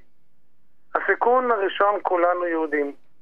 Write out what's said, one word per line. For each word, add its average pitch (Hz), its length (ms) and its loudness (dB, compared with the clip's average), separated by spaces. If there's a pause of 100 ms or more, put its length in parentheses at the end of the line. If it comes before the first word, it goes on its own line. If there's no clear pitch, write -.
(960)
הסיכון 240 560 2
הראשון, 202 500 2
כולנו 175 460 2
יהודים, 151 460 -2 (280)